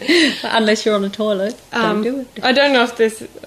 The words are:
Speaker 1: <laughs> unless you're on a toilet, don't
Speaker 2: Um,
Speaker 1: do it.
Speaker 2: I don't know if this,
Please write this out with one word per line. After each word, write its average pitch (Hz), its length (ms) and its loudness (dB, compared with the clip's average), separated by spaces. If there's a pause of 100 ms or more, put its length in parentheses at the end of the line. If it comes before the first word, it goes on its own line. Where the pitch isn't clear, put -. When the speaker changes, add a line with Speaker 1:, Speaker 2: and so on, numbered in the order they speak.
(440)
Speaker 1:
<laughs> 226 140 -2
unless 220 280 2
you're 214 100 2
on 196 100 0
a 196 40 -2
toilet, 214 460 -2 (160)
don't 233 140 0
Speaker 2:
Um, 202 180 0
Speaker 1:
do 262 180 -2
it. 254 60 -10 (160)
Speaker 2:
I 254 80 2
don't 277 220 4
know 240 100 4
if 247 140 -4
this, 220 240 0 (260)